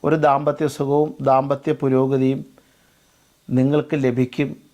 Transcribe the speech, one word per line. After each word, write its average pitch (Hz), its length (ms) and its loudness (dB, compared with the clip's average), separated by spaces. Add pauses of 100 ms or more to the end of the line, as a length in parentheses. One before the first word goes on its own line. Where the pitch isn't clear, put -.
ഒരു 156 120 2
ദാമ്പത്യ 147 500 0
സുഖവും 147 540 0
ദാമ്പത്യ 139 520 0
പുരോഗതിയും 135 720 0 (1040)
നിങ്ങൾക്ക് 147 440 0
ലഭിക്കും 131 640 -2 (180)